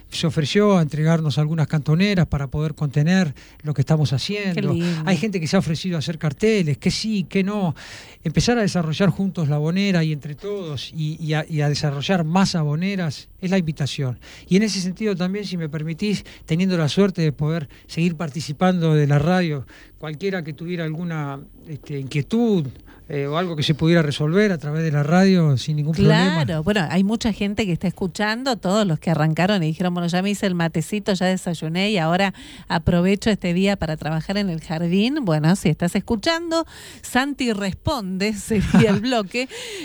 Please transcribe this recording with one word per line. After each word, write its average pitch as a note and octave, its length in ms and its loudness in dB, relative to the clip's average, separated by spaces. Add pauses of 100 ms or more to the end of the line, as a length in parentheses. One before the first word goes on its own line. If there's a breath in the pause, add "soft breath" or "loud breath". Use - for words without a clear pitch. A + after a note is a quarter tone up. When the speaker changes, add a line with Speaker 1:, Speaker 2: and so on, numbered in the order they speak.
Speaker 1:
se - 180 -2
ofreció G3 500 4
a E3+ 40 4
entregarnos D#3 560 2
algunas D3+ 300 0
cantoneras E3 600 2
para C#3 200 -2
poder D3+ 260 -4
contener D3+ 600 2 (300 loud breath)
lo D3+ 100 -4
que - 80 2
estamos D3+ 320 2
haciendo. F#3+ 600 -2
Speaker 2:
Qué E3+ 60 0
lindo. E3+ 260 -2
Speaker 1:
Hay F#3 120 2
gente F#3+ 220 -2
que D#3+ 80 -2
se - 80 2
ha F#3+ 40 4
ofrecido E3+ 380 -2
a - 20 -2
hacer D#3+ 180 -4
carteles, E3 600 0
que - 120 -2
sí, G#3+ 400 -2
que G3 140 0
no. G3 320 -2 (480 loud breath)
Empezar F3 340 2
a A3+ 40 2
desarrollar F3 480 2
juntos F3+ 400 -2
la D3 80 0
abonera F3 460 0
y D#3+ 80 0
entre D3 240 -8
todos F#3 600 -8
y, D#3 240 -4
y D#3 140 -4
a, D#3 140 -2
y D3+ 140 -2
a D3 80 2
desarrollar D3 540 -2
más F#3+ 320 2
aboneras E3 760 -4 (100)
es F#3 120 -4
la G3 60 4
invitación. D3 600 -4 (300 loud breath)
Y F3+ 80 4
en G#3+ 60 4
ese G3 180 -2
sentido F#3 340 -2
también, F#3+ 300 -2
si F3+ 120 -6
me D#3+ 120 -4
permitís, E3 560 -4 (200 loud breath)
teniendo F3+ 320 2
la D#3 120 2
suerte F#3+ 320 2
de D#3 100 2
poder D3+ 380 -4 (160 loud breath)
seguir E3+ 300 0
participando D#3+ 800 0
de D3 120 4
la C#3+ 120 4
radio, D#3+ 460 0 (340 loud breath)
cualquiera E3 440 -6
que D3+ 100 -10
tuviera E3+ 300 -8
alguna, D#3 560 -6 (280)
este, C#3+ 320 -10
inquietud, D#3+ 680 0 (420 loud breath)
eh, C#3+ 160 -4
o D3 120 -4
algo F3 180 -2
que D3 80 -2
se E3 100 2
pudiera E3 280 4
resolver D#3 500 2
a F3 60 -2
través D3+ 260 -4
de D#3+ 80 0
la D3 100 2
radio E3+ 560 6
sin D3+ 200 -4
ningún D3 160 0
Speaker 2:
Claro, D#3 460 4
Speaker 1:
problema. D#3 200 0
Speaker 2:
bueno, G3 300 2
hay F#3+ 160 2
mucha A3 260 0
gente G3+ 340 -2
que F#3 60 0
está E3 160 -2
escuchando, G#3+ 720 -2
todos G3 280 2
los D#3+ 140 0
que - 100 -2
arrancaron E3 540 2
y D#3 40 0
dijeron, F3 260 -2
"Bueno, F3 160 -2
ya F3+ 120 0
me G3+ 80 0
hice G#3 160 -2
el F#3 100 0
matecito, E3+ 580 -2
ya F3+ 140 0
desayuné F3+ 640 -2
y G#3 80 0
ahora F3+ 340 2 (340 loud breath)
aprovecho F3+ 600 2
este F#3+ 240 0
día G3 240 2
para D#3+ 180 -4
trabajar D#3+ 420 -4
en G3+ 120 0
el D#3+ 120 -4
jardín". F#3 640 0
Bueno, D#3+ 320 2
si - 140 0
estás F3 260 0
escuchando, E4 720 -2 (360 loud breath)
Santi C4 520 -2
Responde G3+ 800 -2 (140)
<laughs> G3 380 4
sería G#3+ 40 4
el G3+ 120 2
bloque, A#3+ 460 -2 (380 loud breath)